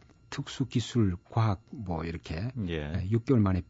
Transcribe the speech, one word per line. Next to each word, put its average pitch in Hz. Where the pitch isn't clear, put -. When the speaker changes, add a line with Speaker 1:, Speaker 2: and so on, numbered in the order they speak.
Speaker 1:
특수 -
기술, 110
과학 110
뭐 90
이렇게, 85
Speaker 2:
예. 85
Speaker 1:
예, 87
육 113
개월 127
만에 92